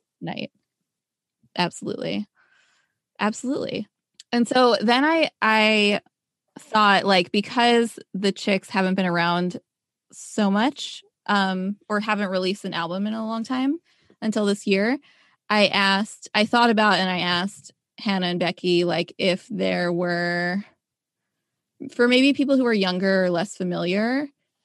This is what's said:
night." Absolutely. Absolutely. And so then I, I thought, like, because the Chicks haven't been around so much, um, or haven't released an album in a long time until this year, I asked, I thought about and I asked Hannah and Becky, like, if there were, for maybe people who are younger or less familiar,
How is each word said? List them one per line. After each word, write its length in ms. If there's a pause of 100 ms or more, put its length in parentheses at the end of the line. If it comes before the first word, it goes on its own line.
(200)
night." 320 (1040)
Absolutely. 720 (920)
Absolutely. 680 (460)
And 160
so 320
then 240
I, 260 (120)
I 580 (580)
thought, 460
like, 280
because 640 (160)
the 180
Chicks 380
haven't 240
been 120
around 540 (520)
so 380
much, 520 (240)
um, 500 (120)
or 120
haven't 300
released 340
an 100
album 320
in 80
a 120
long 180
time 340 (420)
until 260
this 200
year, 320 (520)
I 160
asked, 680
I 120
thought 240
about 280
and 120
I 80
asked 540 (260)
Hannah 300
and 120
Becky, 440
like, 340
if 300
there 440
were, 720 (1300)
for 140
maybe 240
people 240
who 100
are 60
younger 520
or 60
less 260
familiar, 720 (360)